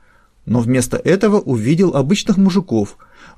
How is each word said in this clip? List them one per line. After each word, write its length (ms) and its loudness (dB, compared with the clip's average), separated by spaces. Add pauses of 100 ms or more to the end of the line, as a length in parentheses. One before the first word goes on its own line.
(460)
Но 140 0
вместо 360 -2
этого 420 0
увидел 560 0
обычных 420 0
мужиков 600 0 (420)